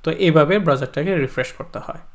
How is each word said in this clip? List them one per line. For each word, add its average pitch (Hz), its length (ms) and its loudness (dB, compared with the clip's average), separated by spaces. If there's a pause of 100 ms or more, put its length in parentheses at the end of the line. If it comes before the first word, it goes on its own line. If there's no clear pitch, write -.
তো 165 40 -2 (180)
এইভাবে 160 280 4 (100)
ব্রাউজারটাকে 147 480 -2 (120)
রিফ্রেশ 127 240 -4 (100)
করতে - 280 -12
হয়। - 160 -12 (120)